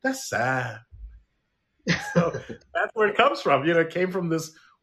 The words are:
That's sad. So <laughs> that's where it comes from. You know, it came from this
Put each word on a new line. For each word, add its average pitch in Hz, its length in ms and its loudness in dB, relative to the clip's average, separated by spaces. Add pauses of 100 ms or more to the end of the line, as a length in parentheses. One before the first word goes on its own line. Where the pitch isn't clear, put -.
That's 262 260 -4
sad. 120 500 -2 (1300)
So 170 180 2
<laughs> - 420 -12
that's 185 200 -2
where 214 140 2
it 202 100 0
comes 285 240 4
from. 139 240 2
You 165 80 2
know, 165 80 4
it 165 120 0
came 180 180 -2
from 180 180 -4
this 160 220 -2 (320)